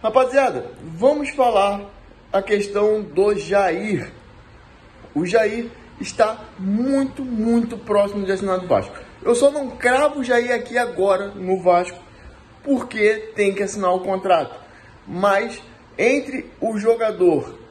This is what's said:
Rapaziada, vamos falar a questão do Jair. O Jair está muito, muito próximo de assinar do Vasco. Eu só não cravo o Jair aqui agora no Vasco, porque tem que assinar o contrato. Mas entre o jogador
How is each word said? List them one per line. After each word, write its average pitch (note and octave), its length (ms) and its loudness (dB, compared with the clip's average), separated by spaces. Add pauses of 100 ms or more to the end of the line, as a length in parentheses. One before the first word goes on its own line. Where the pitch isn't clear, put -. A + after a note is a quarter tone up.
Rapaziada, B3 640 2 (160)
vamos C4 460 0
falar G3+ 520 2 (500)
a G3 80 2
questão G#3 640 0
do F#3+ 320 0
Jair. F#3+ 800 -2 (1000)
O D#3+ 120 -2
Jair A3 460 0 (280)
está A3 400 -2 (200)
muito, C4 680 -2
muito A#3 540 0
próximo G3+ 440 0
de F#3+ 80 -2
assinar F#3+ 280 -2
do F3 80 -10
Vasco. G#2 280 0 (280)
Eu A#3+ 100 2
só C#4 160 4
não C#4 220 -4
cravo C#4 480 0
o B3+ 40 -4
Jair A#3+ 280 0
aqui A#3+ 260 -4
agora G3+ 520 0
no F#3+ 340 -4
Vasco, F3+ 340 2 (680)
porque A3 720 0
tem G3 200 2
que G3+ 80 -2
assinar F#3+ 280 -2
o F#3 100 0
contrato. F#3+ 540 0 (520)
Mas G3+ 520 0 (380)
entre C4 480 0 (160)
o A3 160 -4
jogador G3+ 800 0 (140)